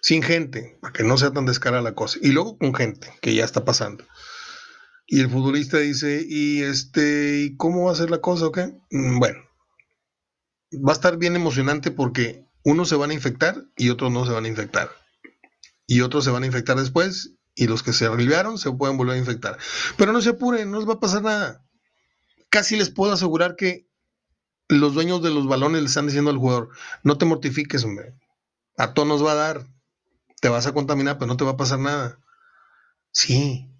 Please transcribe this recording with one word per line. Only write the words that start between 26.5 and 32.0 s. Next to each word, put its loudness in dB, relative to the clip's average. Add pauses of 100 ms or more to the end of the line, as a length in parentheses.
"No 4
te 2
mortifiques, 0
hombre. -8 (640)
A -2
todos 2
nos 2
va 2
a 2
dar. -2 (760)
Te 4
vas 0
a -4
contaminar, 0
pero -4
no -2
te 0
va 0
a -4
pasar 0
nada". -4 (920)